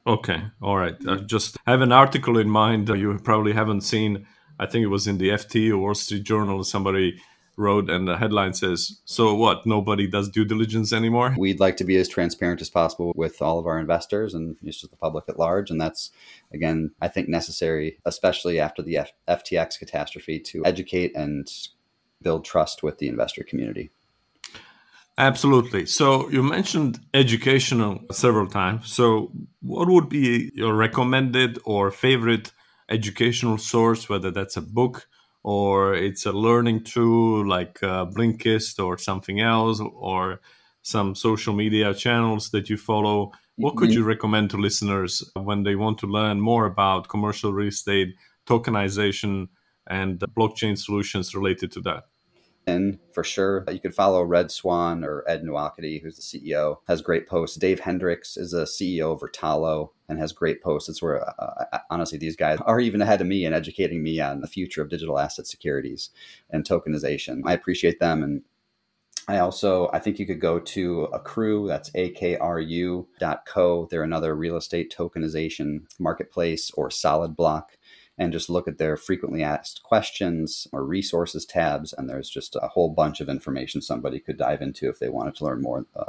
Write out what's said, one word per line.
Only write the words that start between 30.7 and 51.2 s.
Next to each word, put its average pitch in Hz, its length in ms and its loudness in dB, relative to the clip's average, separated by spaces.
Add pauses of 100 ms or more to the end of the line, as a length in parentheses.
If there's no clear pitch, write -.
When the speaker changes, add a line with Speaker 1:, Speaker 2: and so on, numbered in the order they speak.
Speaker 1:
recommended 123 880 2
or 101 280 2
favorite 117 600 2 (400)
educational 113 640 0
source, 113 520 2
whether 95 220 -2
that's 98 260 -6
a 92 40 -6
book 120 460 -2 (360)
or 98 500 2
it's 95 320 -2
a 104 60 0
learning 113 520 2
tool 113 640 4
like, 90 360 -2
uh, 92 200 0
Blinkist 110 800 0
or 90 140 -2
something 98 420 -4
else, 113 400 2
or 92 640 -4 (400)
some 98 320 -2
social 110 400 0
media 104 400 2
channels 113 560 0
that 104 180 -2
you 107 100 -2
follow? 107 540 0 (260)
What 139 180 0
could 120 140 4
Speaker 2:
Mm-hmm. 113 100 6
Speaker 1:
you 113 40 4
recommend 107 460 2
to 104 80 -6
listeners 98 680 0 (120)
when 101 280 -2
they 101 120 2
want 107 240 0
to 101 80 -6
learn 104 340 0
more 117 240 4
about 95 440 2
commercial 104 440 -2
real 101 140 -2
estate, 98 480 0 (320)
tokenization, 101 1040 0 (380)
and 95 320 -4 (160)
blockchain 107 400 0
solutions 101 600 -4